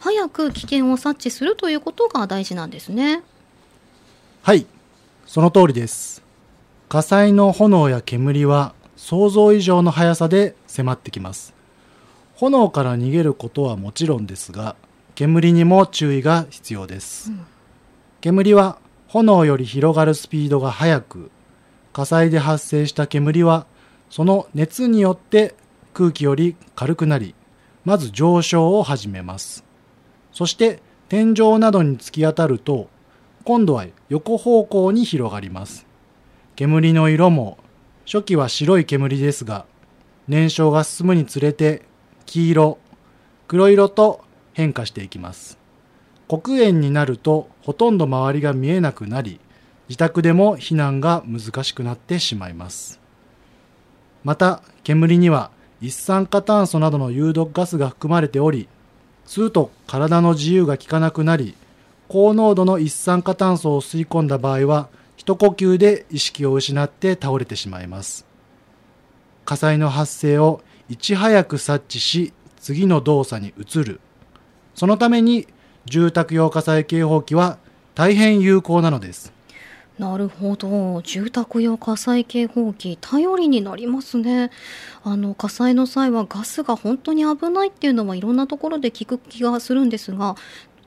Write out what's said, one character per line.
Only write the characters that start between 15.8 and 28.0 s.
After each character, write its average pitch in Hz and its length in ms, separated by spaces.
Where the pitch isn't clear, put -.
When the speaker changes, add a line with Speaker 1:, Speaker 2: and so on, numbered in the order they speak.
Speaker 2:
注 143 300
意 135 80
が 160 260
必 - 240
要 98 140
で 92 140
す。 - 300
Speaker 1:
う 214 40
ん。 175 120
Speaker 2:
煙 190 320
は 190 240
炎 214 360
よ 143 140
り 127 80
広 139 280
が 156 120
る 156 80
ス - 120
ピ 151 200
ー - 20
ド 143 100
が 131 120
速 147 320
く、 - 280
火 139 140
災 165 240
で 160 80
発 151 280
生 151 200
し 143 60
た 147 140
煙 151 360
は 165 240
そ - 160
の 196 300
熱 160 340
に 220 140
よ 185 100
っ 180 60
て - 360
空 175 200
気 147 120
よ 139 100
り 170 220
軽 151 220
く 165 100
な 147 120
り、 98 160
ま 196 140
ず 135 100